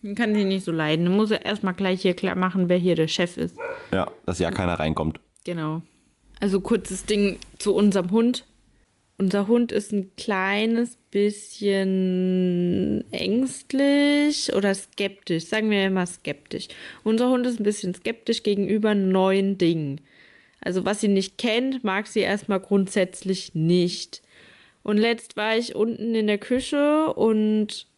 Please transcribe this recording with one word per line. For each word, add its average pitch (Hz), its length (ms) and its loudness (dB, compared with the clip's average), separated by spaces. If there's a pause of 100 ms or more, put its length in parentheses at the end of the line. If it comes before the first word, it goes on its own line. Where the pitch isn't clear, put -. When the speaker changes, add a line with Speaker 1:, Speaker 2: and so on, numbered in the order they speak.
Speaker 1:
Dann 202 120 -6
kann 220 180 2
sie 208 120 2
nicht 190 180 0
so 170 80 -4
leiden. 160 340 2
Dann 180 120 4
muss 214 140 2
er - 120 -2
erstmal 202 300 -2
gleich 185 280 -2
hier 185 120 2
klar 185 220 -2
machen, 185 340 0
wer 180 80 6
hier 180 180 4
der 160 140 2
Chef 175 260 -2
ist. 165 220 -6 (340)
Speaker 2:
Ja, - 180 0 (160)
dass 87 140 -4
ja 85 120 0
keiner 87 280 0
reinkommt. 78 400 -2 (240)
Speaker 1:
Genau. 160 380 -6 (580)
Also 196 220 0
kurzes 196 440 -2
Ding 202 320 0 (200)
zu 208 180 0
unserem 190 360 4
Hund. 233 340 2 (720)
Unser 196 300 0
Hund 240 240 2
ist - 200 -2
ein 196 240 -4
kleines 214 840 0 (120)
bisschen 185 2000 0
ängstlich 285 1400 0
oder 196 220 2
skeptisch. 196 720 -6
Sagen 220 260 0
wir 196 180 2
mal 185 160 0
skeptisch. - 640 -10 (360)
Unser 226 260 2
Hund 247 180 2
ist 240 120 -4
ein 208 40 -2
bisschen 202 320 -2
skeptisch - 480 -4
gegenüber 208 500 2
neuen 190 640 2
Dingen. 160 440 0 (600)
Also 180 240 -2
was 208 160 0
sie 220 60 2
nicht 190 320 0
kennt, 247 440 -2
mag 202 240 -2
sie - 120 -2
erstmal 202 400 -2
grundsätzlich 190 960 -2
nicht. 175 680 0 (640)
Und 208 140 0
letzt 233 400 0
war 220 200 0
ich 240 180 -4
unten 226 400 -2
in 220 120 2
der 208 100 2
Küche 294 760 0
und 214 720 0 (100)